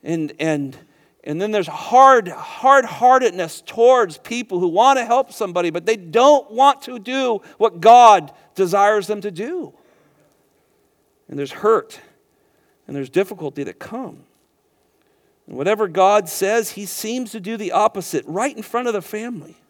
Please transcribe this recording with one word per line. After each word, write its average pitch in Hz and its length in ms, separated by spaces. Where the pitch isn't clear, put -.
And, 160 380
and, 147 360
and 156 180
then 214 120
there's 196 160
hard, 254 580
hard-heartedness 233 1400
towards 233 540
people 233 400
who 180 100
want 247 300
to 240 60
help 240 280
somebody, 175 380
but 165 160
they 220 100
don't 233 540
want 269 320
to 247 160
do 247 440
what 185 220
God 214 520
desires 196 500
them 208 140
to 202 100
do. 247 420
And 139 100
there's 139 140
hurt, - 480
and 139 80
there's 135 140
difficulty 160 520
that - 160
come. 226 460
And - 100
whatever 202 320
God 190 400
says, 220 440
he 202 120
seems 220 480
to 226 80
do 214 160
the 202 160
opposite 190 540
right 208 280
in 220 80
front 247 240
of 226 80
the 196 80
family. 214 540